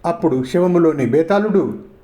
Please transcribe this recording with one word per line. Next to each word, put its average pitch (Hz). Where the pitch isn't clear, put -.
అప్పుడు 151
శవములోని 165
బేతాళుడు 160